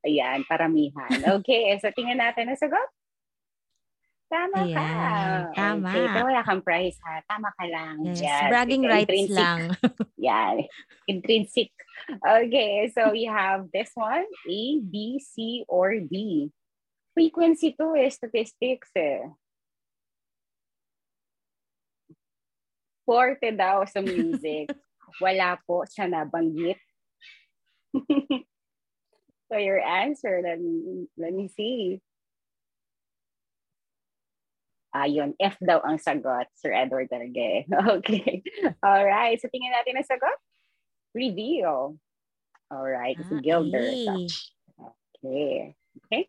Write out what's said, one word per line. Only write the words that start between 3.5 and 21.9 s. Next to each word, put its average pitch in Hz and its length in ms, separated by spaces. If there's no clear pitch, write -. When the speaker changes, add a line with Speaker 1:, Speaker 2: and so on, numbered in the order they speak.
Speaker 1:
Tama 349 260
ka. 240 240
Speaker 2:
Ayan, 190 600
tama. 202 380
Speaker 1:
Okay, 202 180
pero 202 160
wala 254 160
kang 190 220
prize 175 400
ha. 160 240
Tama 214 240
ka 185 160
lang. 160 340
Speaker 2:
Yes, 175 220
Speaker 1:
Yes, 143 240
Speaker 2:
bragging 247 340
Speaker 1:
ito, 247 80
Speaker 2:
rights 214 220
Speaker 1:
intrinsic. 196 240
Speaker 2:
lang. 175 240
<laughs> - 340
Speaker 1:
Yan, 107 280
intrinsic. 214 640
Okay, 226 500
so 220 220
we 226 160
have 190 420
this 208 240
one, 240 300
A, 190 140
B, 214 400
C, 233 480
or 190 320
D. 175 480
Frequency 330 640
to 320 180
eh, 269 160
statistics 247 840
eh. 143 260